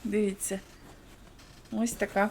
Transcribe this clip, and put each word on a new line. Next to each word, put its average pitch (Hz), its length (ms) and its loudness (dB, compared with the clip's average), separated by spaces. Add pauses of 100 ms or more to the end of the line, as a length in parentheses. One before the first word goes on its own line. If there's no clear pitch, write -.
дивіться, 196 560 0 (1120)
ось 226 200 0
така 202 400 2